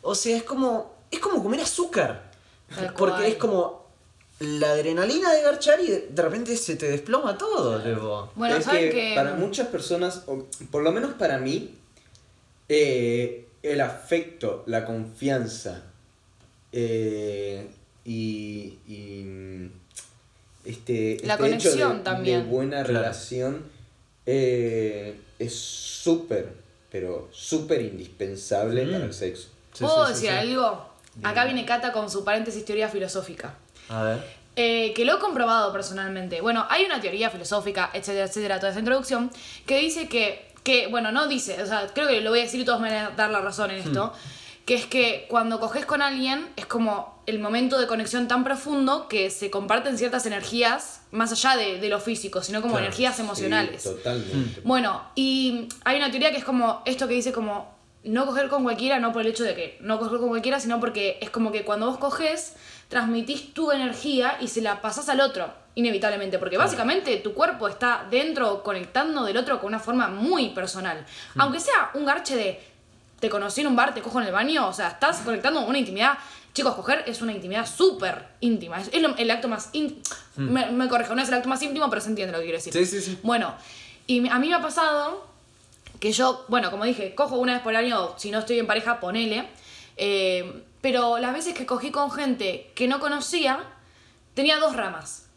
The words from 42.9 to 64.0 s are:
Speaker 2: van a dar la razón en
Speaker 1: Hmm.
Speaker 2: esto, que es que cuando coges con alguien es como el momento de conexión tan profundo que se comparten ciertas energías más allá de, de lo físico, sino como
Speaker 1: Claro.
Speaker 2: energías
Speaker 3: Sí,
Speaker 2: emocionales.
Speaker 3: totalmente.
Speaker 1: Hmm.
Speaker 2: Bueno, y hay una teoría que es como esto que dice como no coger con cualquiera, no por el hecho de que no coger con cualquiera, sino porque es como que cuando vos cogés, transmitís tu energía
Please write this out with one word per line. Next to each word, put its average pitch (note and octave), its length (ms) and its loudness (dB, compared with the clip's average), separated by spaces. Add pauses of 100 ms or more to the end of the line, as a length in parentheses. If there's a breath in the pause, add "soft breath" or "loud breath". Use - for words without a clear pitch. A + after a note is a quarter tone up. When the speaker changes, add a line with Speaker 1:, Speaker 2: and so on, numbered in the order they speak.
Speaker 2:
van G#3+ 120 -2
a G3+ 60 -4
dar G#3+ 200 0
la G#3 100 0
razón G3 300 -2
en F#3+ 120 -6
Speaker 1:
Hmm. D#3+ 40 -6
Speaker 2:
esto, G3 260 0 (520 loud breath)
que B3 100 4
es A#3 100 -2
que A#3+ 440 2
cuando A3+ 300 2
coges A3+ 260 -2
con D4 160 0
alguien C#4 540 0
es - 100 -10
como A3 600 -2
el A3 140 -2
momento B3 400 2
de B3 80 2
conexión A3+ 400 -2
tan B3 160 2
profundo C#4 640 0
que G3 220 0
se G3 200 -6
comparten A3 480 0
ciertas A#3+ 280 -2
energías A#3 760 0 (100)
más A3+ 200 2
allá B3+ 240 4
de, G3 240 -2
de G#3 100 -2
lo G3+ 100 0
físico, G#3 440 -4
sino G#3+ 180 -2
como A#3 120 0
Speaker 1:
Claro. G3+ 140 2
Speaker 2:
energías B3 280 0
Speaker 3:
Sí, A3+ 60 -4
Speaker 2:
emocionales. A2 640 0
Speaker 3:
totalmente. A#2+ 760 -2
Speaker 1:
Hmm. - 60 -2
Speaker 2:
Bueno, A#3+ 340 2 (140)
y C4 540 0 (160)
hay C4 120 4
una C#4 140 2
teoría C4 200 4
que C#4 60 -4
es - 60 -4
como A#3 420 2
esto C4 220 0
que A#3 80 0
dice B3 160 0
como G#3 480 -6 (240)
no A#3 220 0
coger C#4 240 2
con C4+ 140 2
cualquiera, B3 360 2
no A#3 120 2
por A3+ 120 -2
el A3 60 2
hecho A3+ 140 -2
de F#3+ 120 0
que E3 260 -8
no G#3+ 180 0
coger A3+ 200 0
con A#3+ 100 2
cualquiera, A#3+ 300 0
sino A#3 200 0
porque G#3 420 0
es G#3+ 100 -8
como A3+ 200 0
que G#3 140 -4
cuando G#3 220 0
vos B3+ 100 -2
cogés, D#4 560 -2 (340 loud breath)
transmitís A#3 640 -2
tu D#4 180 2
energía C4 680 2